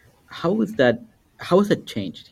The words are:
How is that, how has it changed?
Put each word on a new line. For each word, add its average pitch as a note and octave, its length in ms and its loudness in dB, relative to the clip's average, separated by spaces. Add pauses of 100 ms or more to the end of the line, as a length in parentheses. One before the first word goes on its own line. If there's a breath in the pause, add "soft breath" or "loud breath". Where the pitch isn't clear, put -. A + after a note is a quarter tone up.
(280 soft breath)
How G3+ 340 -4
is F#3+ 140 -4
that, A#2+ 260 2 (360)
how - 200 2
has G3+ 140 2
it - 160 -2
changed? - 440 -10